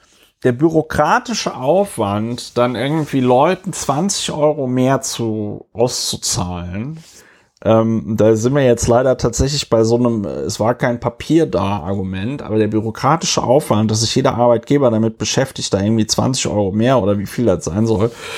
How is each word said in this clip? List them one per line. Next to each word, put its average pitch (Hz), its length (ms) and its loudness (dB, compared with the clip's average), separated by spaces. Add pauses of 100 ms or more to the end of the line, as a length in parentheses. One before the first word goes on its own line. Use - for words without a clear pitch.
(440)
der 127 80 2
bürokratische 160 1040 0
Aufwand, 120 1000 -2
dann 123 180 2
irgendwie 139 460 -2
Leuten 143 520 2
zwanzig 160 600 -4
Euro 151 340 0
mehr 127 360 2
zu, 107 720 -6
auszuzahlen, 104 1300 -4 (640)
ähm, 113 520 2
da 110 200 4
sind 120 180 0
wir 143 80 2
jetzt 120 240 2
leider 127 300 4
tatsächlich 135 520 -2
bei 113 140 4
so 117 140 4
einem, 117 280 0
äh, 80 40 -4
„Es 71 320 -6
war 117 160 0
kein 123 240 -4
Papier 151 440 0
da“ 92 360 -2
Argument, 95 600 -6
aber 107 160 -4
der 107 120 2
bürokratische 110 720 -2
Aufwand, 113 480 2
dass 110 120 0
sich 107 120 -2
jeder 131 220 0
Arbeitgeber 120 560 4
damit 110 260 0
beschäftigt, - 560 -2
da 95 60 2
irgendwie 107 260 2
zwanzig 127 400 -2
Euro 95 240 0
mehr 113 320 2
oder 101 160 2
wie 98 80 -6
viel 120 200 -2
das 90 180 2
sein 101 200 0
soll, 113 280 0 (240)